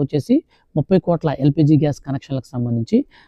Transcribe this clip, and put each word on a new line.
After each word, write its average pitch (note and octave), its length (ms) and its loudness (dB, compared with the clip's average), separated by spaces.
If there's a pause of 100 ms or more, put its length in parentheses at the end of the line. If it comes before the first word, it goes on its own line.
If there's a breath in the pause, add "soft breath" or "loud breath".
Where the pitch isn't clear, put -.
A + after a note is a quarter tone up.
వచ్చేసి D3 300 -2 (420)
ముప్పై F#3 300 0
కోట్ల E3 220 -2 (140)
ఎల్పిజి D3 400 4
గ్యాస్ D3 240 -2
కనెక్షన్లకు C3+ 460 -8
సంబంధించి A#2+ 440 -2 (320 soft breath)